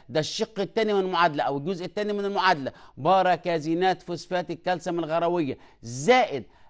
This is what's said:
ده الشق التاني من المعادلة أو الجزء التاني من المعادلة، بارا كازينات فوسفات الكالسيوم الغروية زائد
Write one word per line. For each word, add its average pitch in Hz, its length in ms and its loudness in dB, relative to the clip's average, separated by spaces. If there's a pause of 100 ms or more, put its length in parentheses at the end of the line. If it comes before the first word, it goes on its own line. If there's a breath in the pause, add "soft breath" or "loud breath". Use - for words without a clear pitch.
ده 143 100 0
الشق 190 400 -4
التاني 214 340 0
من 196 60 4
المعادلة 170 440 2
أو 139 140 -2
الجزء 170 280 -6
التاني 208 280 -4
من 202 120 -4
المعادلة، 185 460 2 (260 loud breath)
بارا 180 380 4
كازينات 170 640 0
فوسفات 175 500 -6
الكالسيوم 170 480 -4
الغروية 170 580 0 (240 soft breath)
زائد 139 640 2 (260 soft breath)